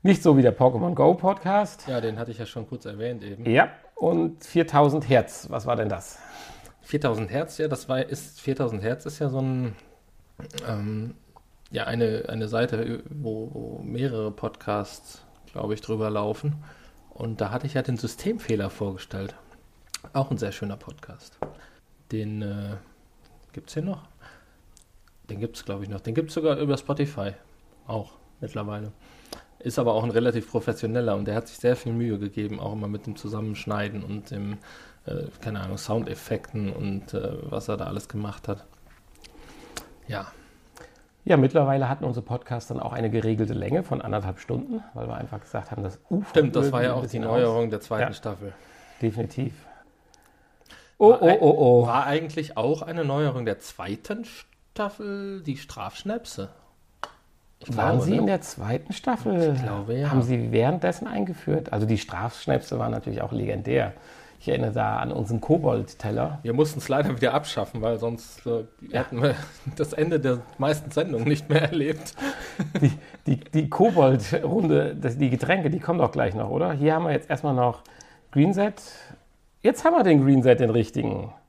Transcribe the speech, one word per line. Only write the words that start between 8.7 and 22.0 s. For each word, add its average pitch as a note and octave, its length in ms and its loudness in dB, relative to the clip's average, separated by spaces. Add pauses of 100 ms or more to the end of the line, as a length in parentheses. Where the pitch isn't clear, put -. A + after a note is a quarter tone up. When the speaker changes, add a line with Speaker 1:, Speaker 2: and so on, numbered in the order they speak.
Speaker 2:
Hertz A#2 240 -4
ist C#3+ 120 -10
ja D3 100 0
so C3 120 -2
ein B2+ 360 -2 (920)
ähm, G#2+ 460 -6 (560)
ja, A#2 140 -6
eine, A#2 440 -2
eine A2+ 200 -6
Seite, A#2 600 -2
wo, A#2 420 -8
wo A#2 320 -10
mehrere A#2+ 460 -4
Podcasts, - 920 -8 (300)
glaub G#2+ 200 -6
ich, G#2+ 80 -6
drüber A2 300 -4
laufen. G#2+ 460 -4 (540)
Und A2+ 300 -8
da G2+ 100 -2
hatte B2+ 160 -6
ich C#3 80 -8
ja C3 80 0
den B2 140 -2
Systemfehler A2+ 720 -4
vorgestellt. G2 640 -8 (800)
Auch C3+ 180 -2
ein A2+ 80 -2
sehr G2+ 140 -4
schöner G2+ 240 -8
Podcast. - 640 -20 (760)